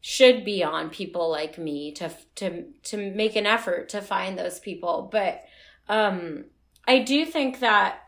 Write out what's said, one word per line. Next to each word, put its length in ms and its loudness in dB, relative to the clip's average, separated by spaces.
should 420 6
be 200 -2
on 260 -2
people 400 -4
like 300 -4
me 320 -6
to, 180 -8
to, 300 -6
to 280 -6
make 240 0
an 100 2
effort 440 0
to 120 -6
find 380 -4
those 200 -6
people. 520 -4
But, 320 0
um, 580 0
I 120 8
do 260 0
think 340 -2
that 480 4